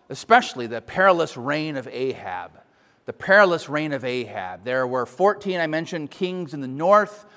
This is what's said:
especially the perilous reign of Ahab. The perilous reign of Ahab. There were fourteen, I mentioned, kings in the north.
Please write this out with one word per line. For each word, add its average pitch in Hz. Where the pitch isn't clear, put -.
especially 139
the 113
perilous 180
reign 151
of 127
Ahab. 107
The 123
perilous 196
reign 151
of 131
Ahab. 101
There 127
were 123
fourteen, 196
I 160
mentioned, 156
kings 180
in 151
the 135
north. 190